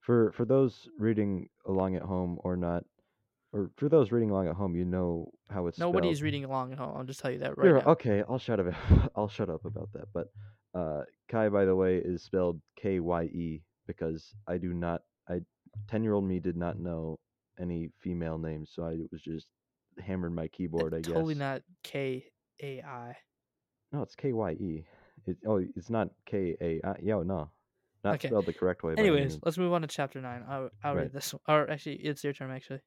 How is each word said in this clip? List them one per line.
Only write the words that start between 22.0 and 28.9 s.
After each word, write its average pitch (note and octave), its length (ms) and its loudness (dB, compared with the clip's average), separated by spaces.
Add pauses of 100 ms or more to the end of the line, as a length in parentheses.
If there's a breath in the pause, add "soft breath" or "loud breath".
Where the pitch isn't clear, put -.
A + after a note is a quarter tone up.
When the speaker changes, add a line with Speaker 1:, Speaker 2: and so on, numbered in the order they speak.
Speaker 2:
A C3 180 -10
I. B2 360 -14 (760)
Speaker 1:
No, C#3+ 100 -4
it's - 120 -8
K C#3 180 -2
Y G#2+ 200 0
E. E2 320 -6 (420 soft breath)
It, F2+ 100 -4 (100)
oh, G#2+ 120 4 (180)
it's F2+ 140 -10
not A2 180 2 (180)
K F#2+ 340 -2
A E2 280 0
I. G2 140 -4
Yo, G2 200 2
no. E2 280 -2 (540)
Not G2+ 120 4
Speaker 2:
Okay. C#3 120 -4
Speaker 1:
spelled G#2 180 2
the E2+ 60 -2
correct F2+ 300 0
way D#2+ 120 0